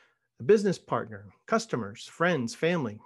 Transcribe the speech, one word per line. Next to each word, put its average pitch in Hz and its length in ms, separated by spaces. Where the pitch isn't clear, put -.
a 123 40
business 196 360
partner, 107 480
customers, 135 600
friends, 151 500
family, 147 500